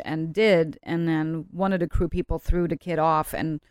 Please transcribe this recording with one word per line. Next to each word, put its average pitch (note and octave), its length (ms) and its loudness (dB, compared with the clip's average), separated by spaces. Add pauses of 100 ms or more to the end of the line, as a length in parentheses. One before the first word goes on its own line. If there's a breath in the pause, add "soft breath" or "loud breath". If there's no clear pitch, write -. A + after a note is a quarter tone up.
and D#3+ 280 -6
did, F3 480 4
and E3+ 280 -2
then D#3+ 420 -2
one F#3+ 220 0
of F3+ 80 0
the E3+ 80 0
crew - 180 0
people E3 320 -4
threw F3 300 0
the E3 80 -2
kid E3+ 220 -4
off, D#3 340 2
and D#3 260 -4 (120)